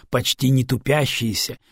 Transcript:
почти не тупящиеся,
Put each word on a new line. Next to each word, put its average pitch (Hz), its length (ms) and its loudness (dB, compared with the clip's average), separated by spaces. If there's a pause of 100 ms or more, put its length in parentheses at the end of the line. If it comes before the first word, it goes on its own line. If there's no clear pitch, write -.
(100)
почти 127 400 0
не 131 140 4
тупящиеся, 123 960 -2 (140)